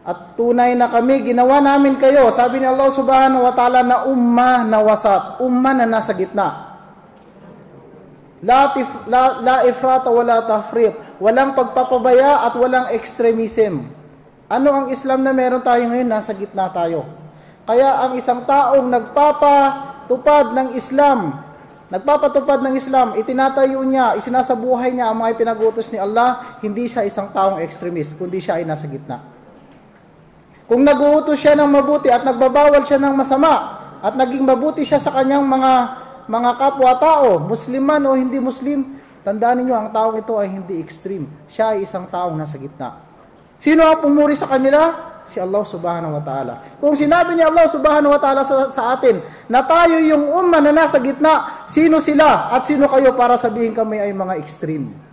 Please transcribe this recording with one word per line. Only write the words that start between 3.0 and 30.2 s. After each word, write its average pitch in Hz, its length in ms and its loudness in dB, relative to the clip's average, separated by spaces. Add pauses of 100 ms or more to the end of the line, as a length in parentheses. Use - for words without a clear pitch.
wa 254 80 2
ta'ala, 254 320 2
na 247 240 0
umma 240 560 2
na 220 160 2
wasat, 214 560 0
umma 254 400 0
na 233 80 2
nasa 220 320 -4
gitna. 185 560 -6 (1700)
La 262 320 2
tif-, - 320 -8
la, 247 400 0
la 254 100 4 (140)
ifrata 262 400 0
wa 233 160 2
la 226 160 2
tafrit. 220 560 -2 (240)
Walang 269 320 2
pagpapabaya 254 960 2
at 240 80 -6
walang 254 320 0
extremism. 226 960 -2 (640)
Ano 269 240 0
ang 277 160 -2
Islam 262 320 -4
na 269 160 0
meron 254 240 0
tayo 247 240 0
ngayon? 240 240 -2
Nasa 214 240 -4
gitna 190 400 -6
tayo. 170 460 -6 (500)
Kaya 254 320 2
ang 254 160 -4
isang 247 320 -4
taong 269 400 2
nagpapatupad 277 1700 0
ng 262 160 -2
Islam, 254 640 0 (560)
nagpapatupad 277 720 0
ng 262 80 -2
Islam, 262 400 0
itinatayo 269 720 -2
niya, 262 320 0
isinasabuhay 254 720 -2
niya 247 240 -2
ang 226 80 -4
mga 226 160 -2
ipinag-utos 226 560 -2
ni 202 80 -6
Allah, 233 640 -2
hindi 220 240 -6
siya 226 160 -4
isang 196 240 -8
taong 190 320 -2
extremist, 170 560 -10
kundi 180 240 -8
siya 170 160 -4
ay 170 80 -6
nasa 151 240 -8
gitna. 127 320 -12 (1400)